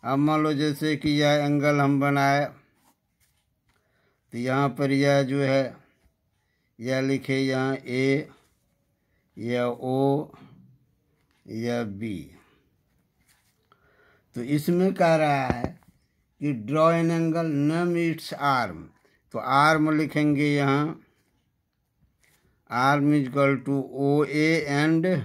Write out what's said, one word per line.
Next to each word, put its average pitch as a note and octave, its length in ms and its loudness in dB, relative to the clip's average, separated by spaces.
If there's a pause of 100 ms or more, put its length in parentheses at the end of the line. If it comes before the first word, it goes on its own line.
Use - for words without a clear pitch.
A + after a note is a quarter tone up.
अब C3+ 140 -2
मान D3+ 240 2
लो D3+ 100 0
जैसे D3+ 440 -2
कि D3+ 140 -4
यह D3 180 2
एंगल D3 520 2
हम C#3 200 2
बनाए, C#3 520 0 (1800)
तो A#2 60 -10
यहाँ C3 300 0
पर C#3 240 -2
यह C#3 300 2
जो C#3 200 -2
है, C3+ 340 0 (1040)
यह C3 200 -2
लिखे C3+ 380 -2
यहाँ C3+ 380 -2
ए, C3 520 -2 (1080)
यह A#2+ 240 -4
ओ, C3 680 -2 (1160)
यह A#2 340 -4
बी। G2 480 -10 (2000)
तो A#2+ 80 -10
इसमें F3 520 0
कह E3+ 220 4
रहा C#3+ 300 0
है A#2+ 340 -6 (640)
कि C#3+ 120 -2
"Draw A2 180 -8
an E3 380 4
angle, D#3+ 600 0
name F3 260 -2
its E3+ 320 -2
arm", A#2+ 540 -2 (500)
तो A#2 60 -8
arm D3+ 600 2
लिखेंगे D3 560 0
यहाँ, C#3+ 480 0 (1700)
arm C#3 320 2
is D3 240 2
equal C#3 400 0
to C#3 220 -2
ओ C#3+ 340 2
A D3+ 460 0
and D#3+ 540 2